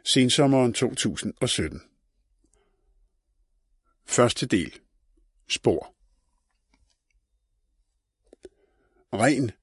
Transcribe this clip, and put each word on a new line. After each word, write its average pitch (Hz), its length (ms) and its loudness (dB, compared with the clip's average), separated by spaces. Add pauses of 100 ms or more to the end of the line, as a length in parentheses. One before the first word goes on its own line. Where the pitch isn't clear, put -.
sensommeren 131 680 4
to 127 220 -2
tusind 98 460 -6
og 127 80 -2
sytten. 76 320 -6 (2250)
Første 123 400 0
del. 90 260 -2 (760)
Spor. - 460 -2 (3250)
Ren 120 360 2 (120)